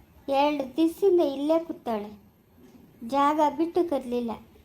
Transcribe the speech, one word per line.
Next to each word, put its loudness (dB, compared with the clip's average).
ಎರಡು 0
ದಿವಸದಿಂದ 4
ಇಲ್ಲೇ 0
ಕೂತಾಳೆ, -8
ಜಾಗ 2
ಬಿಟ್ಟು 0
ಕದ್ಲಿಲ್ಲ. -4